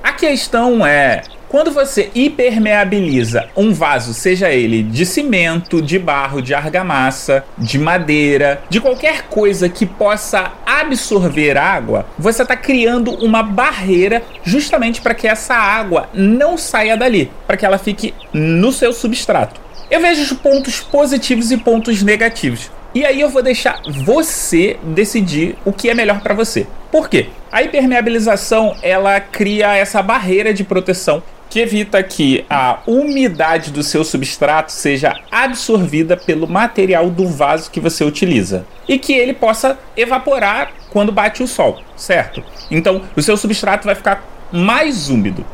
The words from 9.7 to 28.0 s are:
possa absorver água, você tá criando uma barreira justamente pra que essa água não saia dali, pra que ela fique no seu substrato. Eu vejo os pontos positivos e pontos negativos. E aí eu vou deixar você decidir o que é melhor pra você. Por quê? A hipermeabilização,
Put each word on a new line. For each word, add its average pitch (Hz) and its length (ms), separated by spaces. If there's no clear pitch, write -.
possa 208 680
absorver 185 920
água, 131 480
você 226 280
tá 254 100
criando 240 560
uma 226 320
barreira 202 800
justamente 233 580
pra 247 120
que 226 140
essa 220 280
água 202 580
não 247 440
saia 220 400
dali, 214 340
pra 196 120
que 214 80
ela 196 120
fique 202 360
no 165 380
seu 247 220
substrato. - 680
Eu 330 120
vejo 339 200
os 277 120
pontos 269 480
positivos 254 680
e 254 60
pontos 226 440
negativos. 208 680
E 277 120
aí 277 160
eu 294 80
vou 254 140
deixar 254 360
você 208 800
decidir 170 840
o 196 80
que - 180
é 233 40
melhor 208 280
pra 208 120
você. 214 320
Por 311 180
quê? 156 180
A 226 100
hipermeabilização, 226 1200